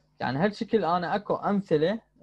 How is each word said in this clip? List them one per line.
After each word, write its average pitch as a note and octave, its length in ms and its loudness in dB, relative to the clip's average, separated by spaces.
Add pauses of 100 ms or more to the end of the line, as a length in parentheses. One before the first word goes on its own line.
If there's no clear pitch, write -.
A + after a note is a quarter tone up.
(200)
يعني B2+ 180 -2
هالشكل G#3 460 0
أنا E3+ 300 0
أكو G3+ 200 -2
أمثلة F#3 680 0 (220)